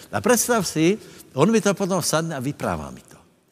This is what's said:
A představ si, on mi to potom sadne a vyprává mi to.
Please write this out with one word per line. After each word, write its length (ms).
A 100
představ 460
si, 300
on 180
mi 100
to 120
potom 280
sadne 340
a 80
vyprává 480
mi 100
to. 160